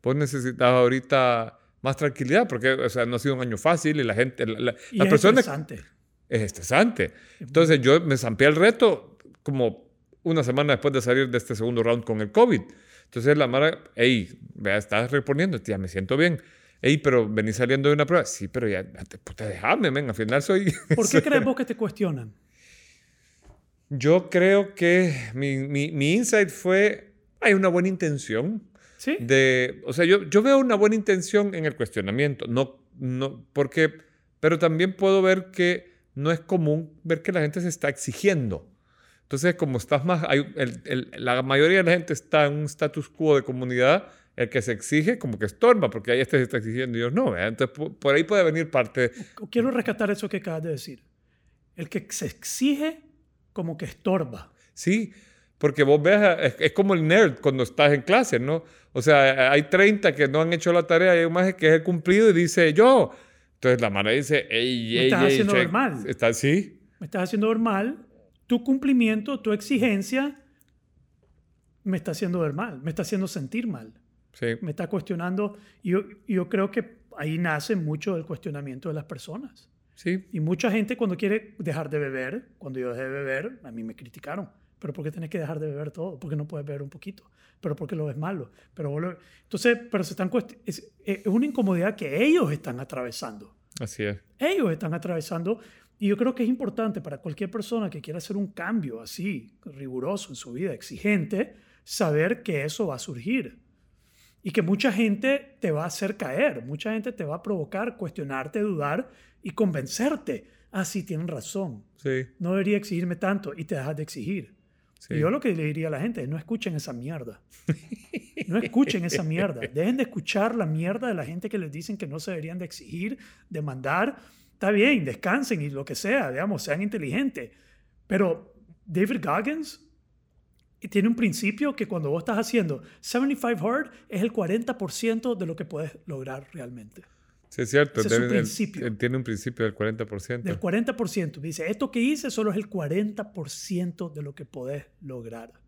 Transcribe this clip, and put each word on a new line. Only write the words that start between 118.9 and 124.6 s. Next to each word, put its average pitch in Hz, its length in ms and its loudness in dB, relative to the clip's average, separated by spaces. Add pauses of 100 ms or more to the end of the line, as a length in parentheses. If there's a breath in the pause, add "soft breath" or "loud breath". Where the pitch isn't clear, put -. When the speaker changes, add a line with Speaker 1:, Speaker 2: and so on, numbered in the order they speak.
Speaker 2:
esa 160 200 -2
mierda. 156 380 -2
Dejen 156 360 -2
de 269 60 0
escuchar 208 520 -4
la 214 100 -2
mierda 175 440 -4
de 214 40 -2
la 156 120 -6
gente 170 240 -10
que 214 80 -6
les 160 140 -6
dicen 170 260 -10
que 170 100 -10
no 139 120 -10
se 190 120 -10
deberían 165 280 -8
de 180 60 -8
exigir, 190 520 -10 (320 soft breath)
de 151 120 -8
mandar. 151 540 -2 (380 soft breath)
Está 190 180 -2